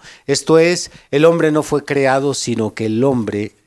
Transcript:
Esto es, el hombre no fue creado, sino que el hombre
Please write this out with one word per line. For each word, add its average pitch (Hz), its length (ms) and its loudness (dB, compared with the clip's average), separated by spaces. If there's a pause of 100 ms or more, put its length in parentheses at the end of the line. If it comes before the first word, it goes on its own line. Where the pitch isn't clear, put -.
(260)
Esto 156 340 2
es, 170 320 0 (180)
el 143 140 2
hombre 165 260 4
no 151 140 0
fue 147 200 -4
creado, 139 500 0
sino 113 400 -4
que 110 120 -6
el 110 160 -2
hombre 107 540 -2 (100)